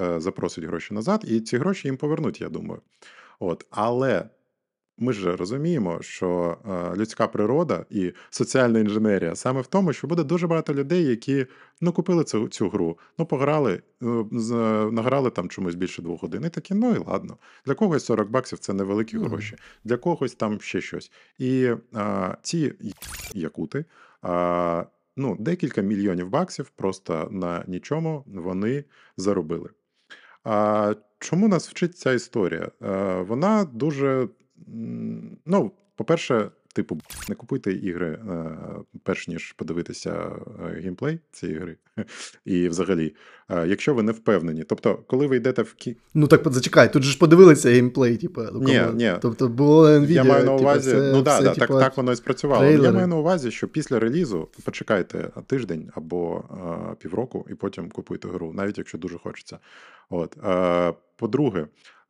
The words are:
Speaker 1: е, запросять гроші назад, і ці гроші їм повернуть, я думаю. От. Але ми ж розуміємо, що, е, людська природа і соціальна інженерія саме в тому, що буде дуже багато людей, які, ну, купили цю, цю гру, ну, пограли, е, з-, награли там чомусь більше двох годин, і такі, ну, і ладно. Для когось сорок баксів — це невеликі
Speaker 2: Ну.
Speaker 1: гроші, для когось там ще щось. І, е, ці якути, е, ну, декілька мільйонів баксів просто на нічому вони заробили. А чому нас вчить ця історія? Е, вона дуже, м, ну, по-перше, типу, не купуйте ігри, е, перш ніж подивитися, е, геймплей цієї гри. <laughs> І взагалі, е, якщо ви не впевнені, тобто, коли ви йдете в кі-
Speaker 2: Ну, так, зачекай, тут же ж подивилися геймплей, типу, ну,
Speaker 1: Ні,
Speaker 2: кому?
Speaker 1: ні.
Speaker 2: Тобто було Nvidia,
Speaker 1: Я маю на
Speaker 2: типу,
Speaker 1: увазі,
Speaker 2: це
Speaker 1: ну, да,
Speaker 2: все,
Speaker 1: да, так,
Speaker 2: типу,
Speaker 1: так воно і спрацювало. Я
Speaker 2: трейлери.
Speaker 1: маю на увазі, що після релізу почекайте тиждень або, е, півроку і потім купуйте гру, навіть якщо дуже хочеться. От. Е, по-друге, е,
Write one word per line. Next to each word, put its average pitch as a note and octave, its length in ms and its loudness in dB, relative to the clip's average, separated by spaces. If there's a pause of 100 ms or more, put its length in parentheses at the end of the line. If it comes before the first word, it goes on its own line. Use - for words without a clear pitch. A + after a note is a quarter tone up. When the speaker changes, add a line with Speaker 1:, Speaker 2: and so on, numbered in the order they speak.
Speaker 1:
е, E2+ 180 -2
запросять F2 440 -6
гроші E2+ 300 -8
назад, E3+ 340 -2
і A#2 120 0
ці A2+ 180 -4
гроші F#3 300 -4
їм C3+ 100 -4
повернуть, D3 440 -4
я - 80 -8
думаю. F2 320 -10 (580)
От. E2+ 300 -6
Але B2 600 0 (720)
ми B2 120 0
ж F#2 220 -2
розуміємо, A2 640 -2
що, F2 560 -4 (120)
е, F2 260 -6
людська A2 320 -2
природа A2 640 -2
і F2+ 240 -4 (160)
соціальна A#2+ 500 2
інженерія G#2 560 0
саме C3 260 -4
в - 60 -12
тому, F#3 260 2
що - 140 -8
буде E3+ 160 0
дуже E3 240 -2
багато D#3+ 260 -2
людей, C#3 320 0
які, C3 400 0 (360)
ну, E3+ 120 0
купили E3+ 300 0
цю, A2 240 -2
цю G2+ 220 -4
гру, E2+ 280 -2 (200)
ну, E3 80 -2
пограли, C#3 560 0 (220)
е, A#2 280 -2
з-, A2+ 600 0
награли B2+ 380 0
там F2+ 200 -6
чомусь F2 260 -6
більше F2+ 260 -6
двох E2+ 200 -10
годин, G2 240 -8
і E3+ 40 -6
такі, E3 240 -8
ну, A3+ 220 2
і - 20 0
ладно. F#2 400 -6 (280)
Для C3+ 80 -2
когось E3+ 320 0
сорок G#2+ 240 0
баксів — B2 300 -4
це - 140 -8
невеликі G2+ 440 -4
Speaker 2:
Ну. A3 60 -4
Speaker 1:
гроші, G#2+ 320 -8 (280)
для A#2+ 140 -2
когось C#3+ 380 -4
там G#2+ 260 -4
ще - 200 -6
щось. - 300 -14 (260)
І, B2+ 360 0 (220)
е, G2+ 460 -4
ці E3 320 -4 (600)
якути, E2+ 520 -8 (400)
е, F2 600 0 (320)
ну, B2 220 -4
декілька C#3 420 -2
мільйонів G2 480 -2
баксів D3+ 460 -4
просто F2+ 560 -4
на F2 360 -6
нічому D3+ 600 -6
вони G2 560 -4 (340)
заробили. F#2 520 -2 (720)
А G#2+ 500 2 (260)
чому F#3+ 280 0
нас F3 220 2
вчить F3 280 -4
ця C3 160 0
історія? F2 580 -2 (100)
Е, G2 460 -2
вона G3 360 2
дуже, C3+ 640 -2 (400)
м, A2+ 800 -10
ну, F#3+ 260 2 (240)
по-перше, A#2+ 560 0 (240)
типу, F2+ 220 -4 (320)
не G2 60 -6
купуйте - 380 -6
ігри, F2 340 -4
е, D#2+ 420 -8 (540)
перш - 240 -6
ніж E2+ 240 -10
подивитися, E2+ 600 -8
е, F2 680 -10
геймплей C#3 380 -6 (120)
цієї D#2+ 280 -8
гри. F2 180 -12 (200)
<laughs> - 80 -6 (400)
І F2+ 240 2
взагалі, E2+ 460 -2 (340)
е, E2+ 180 -2
якщо G#2 260 0
ви A2+ 100 0
не A2 80 0
впевнені, E2 520 -2
тобто, - 320 0 (120)
коли C#3 200 0
ви C3+ 80 2
йдете B2 260 0
в - 180 -8
кі- A#2+ 160 -8 (180)
Speaker 2:
Ну, D3+ 140 4
так, D3+ 260 6
зачекай, B2 400 6
тут C#3 100 4
же C#3 80 0
ж - 80 -4
подивилися E3 500 10
геймплей, B2 480 6
типу, E3+ 240 -6 (120)
ну, A2 60 -6
Speaker 1:
Ні, C3 200 4
Speaker 2:
кому? F2 140 2
Speaker 1:
ні. A2+ 280 2
Speaker 2:
Тобто B2 260 0
було D3 400 8
Nvidia, D3 240 8
Speaker 1:
Я C3+ 120 6
маю C#3 220 6
на C3+ 60 4
Speaker 2:
типу, C3+ 120 4
Speaker 1:
увазі, C#3 280 4
Speaker 2:
це C3+ 220 4
Speaker 1:
ну, C3+ 80 6
да, C#3 140 4
Speaker 2:
все, C#3+ 80 6
Speaker 1:
да, F2+ 120 6
так, A#2+ 120 2
Speaker 2:
типу, C3+ 120 4
Speaker 1:
так - 180 4
воно B2+ 140 0
і A#2+ 40 2
спрацювало. C3 500 2
Я D3 60 8
Speaker 2:
трейлери. C3+ 220 8
Speaker 1:
маю F3+ 140 4
на E3+ 80 0
увазі, D#3 360 0
що - 160 -6
після C#3 320 -2
релізу A2+ 500 0 (160)
почекайте F2 640 -4 (160)
тиждень G2 480 -4
або, F2 480 -6 (480)
е, E2+ 80 -12
півроку F#2+ 500 -8
і - 60 -12
потім F#2+ 340 -8
купуйте - 380 -12
гру, E2+ 260 -8
навіть G2 240 -6
якщо E2+ 200 -12
дуже E2+ 200 -10
хочеться. - 420 -16 (500)
От. E2+ 340 -6
Е, F2 500 2 (240)
по-друге, A2+ 440 0
е, D2 60 -10 (420)